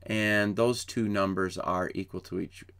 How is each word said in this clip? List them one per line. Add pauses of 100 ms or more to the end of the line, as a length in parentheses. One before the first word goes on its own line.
and
those
two
numbers
are
equal
to
each (160)